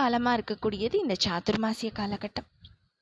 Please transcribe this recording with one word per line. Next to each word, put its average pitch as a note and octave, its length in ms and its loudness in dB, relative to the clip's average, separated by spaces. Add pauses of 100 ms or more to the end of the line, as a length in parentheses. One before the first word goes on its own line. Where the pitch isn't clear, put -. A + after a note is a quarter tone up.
காலமா A#3+ 380 4
இருக்கக்கூடியது G#3+ 680 -2
இந்த G3 120 2 (120)
சாதுர்மாசிய A3 720 0
காலகட்டம். G#3 500 -6 (520)